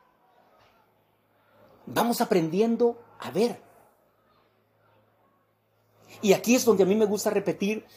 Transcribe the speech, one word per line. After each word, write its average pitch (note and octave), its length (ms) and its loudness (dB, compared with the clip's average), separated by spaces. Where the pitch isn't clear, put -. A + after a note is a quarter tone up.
Vamos A3+ 360 -2
aprendiendo A3+ 800 0
a - 120 -14
ver. G3 320 -4
Y G3+ 100 4
aquí G#3+ 220 2
es B3+ 100 2
donde G3 200 4
a - 20 2
mí F#3 80 2
me A3 100 2
gusta G#3 240 -2
repetir G3+ 580 -4